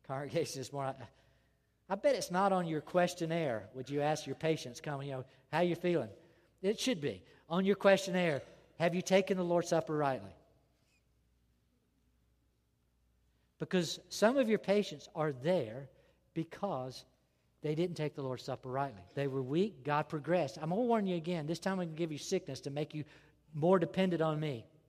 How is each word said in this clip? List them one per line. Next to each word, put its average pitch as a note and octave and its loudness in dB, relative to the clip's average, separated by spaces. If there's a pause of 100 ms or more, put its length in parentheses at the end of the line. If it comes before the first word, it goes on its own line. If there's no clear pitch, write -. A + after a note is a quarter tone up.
congregation C#3 -4
this B2 -10
morning, C3+ -4
I, - -14
I G3 2
bet C4+ 4
it's F#3 -2
not F#3+ 4
on F3+ 2
your D#3 -2
questionnaire. E3 0
Would C3 -10
you C#3+ 0
ask D3+ 0
your C3+ -6
patients D#3+ -2
coming, C#3+ -6
you C#3 -6
know, C3 -6 (260)
"How D#3 2
you F3 2
feeling?" D#3 0 (520)
It G3+ 0
should A#3 0
be. A2 -4 (280)
On F3+ 2
your G3 4
questionnaire, F#3 4 (360)
"Have E3 2
you F3+ 0
taken F#3+ 4
the F3+ -2
Lord's E3+ 2
Supper D#3+ 0
rightly?" C3 -2 (3250)
Because E3+ 0
some A#3+ 4
of B3 2
your G#3+ 2
patients F#3+ -2
are D#3 -2
there C3+ -2 (420)
because D#3 -6 (560)
they D3+ -2
didn't F3 0
take D3+ -4
the D3 -8
Lord's B2+ -6
Supper C3 -8
rightly. C3 -4 (120)
They C#3 -2
were C3+ -2
weak. D3+ 0
God D3 0
progressed. D#3 0
I'm D#3 -6
gonna F#3+ 0
warn A#3 2
you F3+ 0
again. E3 -4
This E3 -2
time F#3+ -2
I'm F3+ -2
gonna D#3 -10
give E3 -2
you D3 -6
sickness F3 -4
to C#3+ -6
make D3 -6
you D3 -6 (480)
more E3 6
dependent F3 2
on D#3 0
me. C#3 -4 (240)